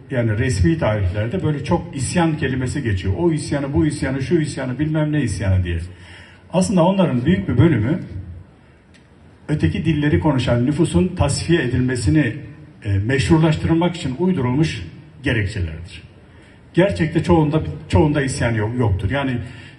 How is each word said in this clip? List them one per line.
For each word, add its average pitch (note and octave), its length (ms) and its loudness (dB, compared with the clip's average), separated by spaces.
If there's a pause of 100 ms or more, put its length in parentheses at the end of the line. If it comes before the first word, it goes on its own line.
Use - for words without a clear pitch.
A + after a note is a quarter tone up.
(100)
yani A2+ 280 -2
resmi D#3 400 0
tarihlerde G#2+ 640 -2
böyle D3+ 220 -2
çok D#3+ 320 -4
isyan D#3+ 400 0
kelimesi B2+ 460 -4
geçiyor. F#2+ 360 -2
O E3+ 140 2
isyanı, C#3+ 400 -4
bu D#3+ 140 2
isyanı, C3+ 360 -4
şu E3 180 2
isyanı, C3 380 -4
bilmem D3+ 340 -2
ne D3 100 0
isyanı F#2 420 0
diye. E2+ 140 -4 (760)
Aslında F3+ 320 2
onların E3+ 400 2
büyük - 240 0
bir A#2+ 100 0
bölümü C#3+ 400 4 (1500)
öteki D#3 360 0
dilleri D#3 360 6
konuşan B2+ 460 2
nüfusun E3+ 420 2
tasfiye D#3 540 2
edilmesini, B2+ 760 2 (480)
e, G2 140 0
meşrulaştırmak D#3+ 1000 2
için B2+ 220 -6
uydurulmuş D3 640 0 (400)
gerekçelerdir. F#2 800 -4 (720)
Gerçekte E3 480 0
çoğunda, D#3 400 2 (260)
çoğunda D3+ 340 2
isyan A#2+ 320 -2
yok, A2+ 240 -4
yoktur. G2+ 320 0
Yani C3+ 280 -2 (400)